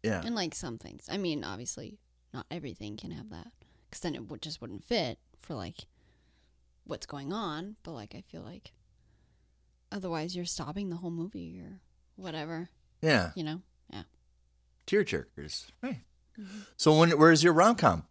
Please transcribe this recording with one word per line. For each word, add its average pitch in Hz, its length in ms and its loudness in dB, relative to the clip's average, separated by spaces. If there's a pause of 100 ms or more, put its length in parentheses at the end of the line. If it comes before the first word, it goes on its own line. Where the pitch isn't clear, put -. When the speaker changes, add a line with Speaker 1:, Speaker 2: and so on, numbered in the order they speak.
Speaker 1:
Yeah. 104 220 -2
Speaker 2:
And, 233 100 -4
like, 180 200 -2
some 120 220 -8
things. - 340 -18
I 185 60 -4
mean, 160 280 -2
obviously, 104 540 -10 (360)
not 123 160 -10
everything 110 480 -10
can - 140 -14
have 214 180 -14
that, 233 200 -16 (400)
'cause - 100 -12
then 165 140 -6
it 120 160 -12
would, 151 120 -12
just 147 180 -12
wouldn't 98 240 -14
fit 170 340 -2 (200)
for, - 160 -14
like, 92 320 -12 (960)
what's - 220 -10
going 143 260 -10
on. 196 500 -8
But, 165 100 -12
like, 110 220 -14
I - 80 -14
feel - 200 -16
like - 300 -18 (1160)
otherwise 180 460 -4
you're 175 80 -4
stopping 180 460 -6
the 170 60 -4
whole 175 140 -6
movie 170 500 -8
or 185 200 -16 (360)
whatever. 165 520 -8 (320)
Speaker 1:
Yeah. 117 340 4
Speaker 2:
You 170 100 -4
know? 160 180 -6 (280)
Yeah. - 120 -14 (840)
Speaker 1:
Tearjerkers. 76 800 -2 (160)
Right. 240 200 -8 (360)
Speaker 2:
Mm-hmm. 202 200 -14 (180)
Speaker 1:
So 156 220 6
when, 170 200 10
where's 160 240 10
your 170 120 8
rom-com? 165 560 6